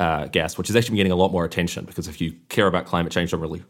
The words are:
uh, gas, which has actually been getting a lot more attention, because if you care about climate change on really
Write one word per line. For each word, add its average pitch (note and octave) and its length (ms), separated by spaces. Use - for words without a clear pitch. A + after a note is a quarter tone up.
uh, D#2 260
gas, D#2+ 320
which F2+ 80
has G#2 80
actually A2+ 200
been - 20
getting G2 160
a F2+ 40
lot F#2 140
more F2 140
attention, F2 400
because E2+ 240
if D#2 120
you E2 120
care G#2+ 180
about F2 200
climate E2+ 260
change E2+ 200
on E2 80
really E2 300